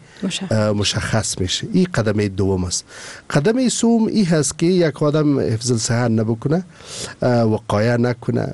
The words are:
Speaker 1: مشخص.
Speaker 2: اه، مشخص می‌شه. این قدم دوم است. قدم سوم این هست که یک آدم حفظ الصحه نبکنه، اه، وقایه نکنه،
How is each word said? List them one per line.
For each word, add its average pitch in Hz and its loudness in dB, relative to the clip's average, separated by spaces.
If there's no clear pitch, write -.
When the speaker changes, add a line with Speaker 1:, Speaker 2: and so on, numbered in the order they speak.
Speaker 1:
مشخص. 190 -4
Speaker 2:
اه، 107 2
مشخص 101 -2
می‌شه. - -4
این 180 4
قدم 107 0
دوم 95 0
است. - -6
قدم 226 2
سوم 233 2
این 214 2
هست 160 0
که 165 2
یک 170 2
آدم 147 2
حفظ 113 0
الصحه 120 0
نبکنه، 117 0
اه، 123 2
وقایه 110 2
نکنه، 120 -2